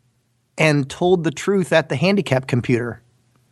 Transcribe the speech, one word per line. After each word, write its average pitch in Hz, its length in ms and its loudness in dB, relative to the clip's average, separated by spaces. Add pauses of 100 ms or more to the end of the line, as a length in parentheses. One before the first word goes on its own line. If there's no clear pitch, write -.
(560)
and 147 340 2
told 180 340 0
the 160 60 -2
truth 190 420 -2
at 160 160 2
the 156 80 -4
handicap 165 520 0
computer, 120 520 -2 (520)